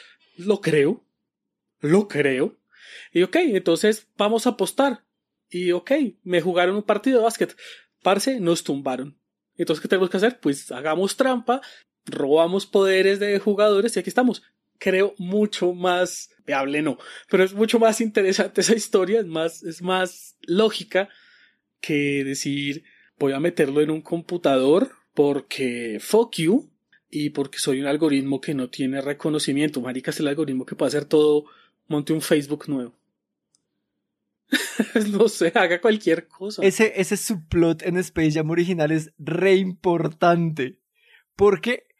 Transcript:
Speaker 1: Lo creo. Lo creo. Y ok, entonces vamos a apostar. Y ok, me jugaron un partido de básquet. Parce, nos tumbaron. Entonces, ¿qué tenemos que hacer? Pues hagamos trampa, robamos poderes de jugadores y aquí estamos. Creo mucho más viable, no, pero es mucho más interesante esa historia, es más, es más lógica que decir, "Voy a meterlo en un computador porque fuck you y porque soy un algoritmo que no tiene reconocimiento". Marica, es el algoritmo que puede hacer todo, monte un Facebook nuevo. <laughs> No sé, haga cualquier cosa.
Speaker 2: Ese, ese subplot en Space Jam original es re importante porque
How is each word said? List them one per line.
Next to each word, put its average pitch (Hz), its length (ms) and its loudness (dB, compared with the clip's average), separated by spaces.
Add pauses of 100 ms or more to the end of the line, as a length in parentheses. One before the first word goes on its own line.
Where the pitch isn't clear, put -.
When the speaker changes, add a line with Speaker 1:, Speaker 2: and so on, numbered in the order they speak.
(380)
Speaker 1:
Lo 196 240 0
creo. 151 420 2 (760)
Lo 190 260 4
creo. 143 500 -2 (540)
Y 170 120 4
ok, - 140 -2
entonces 214 680 2 (100)
vamos 214 300 0
a 247 40 0
apostar. 247 520 -2 (460)
Y 180 240 -2
ok, 175 180 -4 (320)
me 180 180 0
jugaron 180 360 2
un 208 60 -4
partido 220 360 2
de 214 60 2
básquet. 214 300 -2 (460)
Parce, 202 380 0
nos 170 240 0
tumbaron. 139 540 -6 (400)
Entonces, 165 240 -2
¿qué - 80 -6
tenemos 185 200 2
que 196 80 -4
hacer? 220 220 0
Pues 143 320 -4
hagamos 156 460 -4
trampa, 254 440 0 (440)
robamos 165 600 0
poderes 196 540 2
de 202 200 -2
jugadores 208 560 2
y 214 40 -4
aquí 180 100 -6
estamos. 247 340 0 (360)
Creo 196 380 0
mucho 190 560 -2
más 180 560 -2 (160)
viable, - 360 -2
no, 247 160 -2 (320)
pero 190 140 4
es 190 100 -2
mucho 220 260 2
más 226 220 4
interesante 196 600 0
esa 202 140 4
historia, 208 460 0
es 202 40 -4
más, 165 380 -6
es 165 180 -12
más 185 600 -4
lógica 196 680 0 (680)
que 143 460 -2
decir, 139 580 -6 (340)
"Voy 139 160 0
a 139 60 -4
meterlo 151 420 0
en 151 100 0
un 156 100 -6
computador 170 880 2 (220)
porque 127 880 -2
fuck 226 340 0
you 180 340 0 (400)
y 147 200 -6
porque 139 300 -8
soy 135 200 -2
un 143 80 -4
algoritmo 139 540 0
que 160 120 -6
no 127 160 -4
tiene 135 300 -4
reconocimiento". 143 800 -2
Marica, 127 320 -6
es - 80 -6
el 151 80 -2
algoritmo 139 380 -4
que - 100 -12
puede 139 140 0
hacer 143 160 -4
todo, 151 400 2 (420)
monte 147 240 -4
un 156 100 -2
Facebook 147 460 -2
nuevo. 127 260 -6 (1600)
<laughs> 214 640 -2
No 202 160 2
sé, 170 280 0
haga 175 260 0
cualquier 175 460 0
cosa. 208 360 -12
Speaker 2:
Ese, 202 360 2
ese 190 180 -2
subplot 170 680 0
en 180 140 -2
Space 160 360 0
Jam 156 160 -2
original 170 420 0
es 160 260 -2
re 170 380 2
importante 170 1200 0 (560)
porque 202 520 2 (120)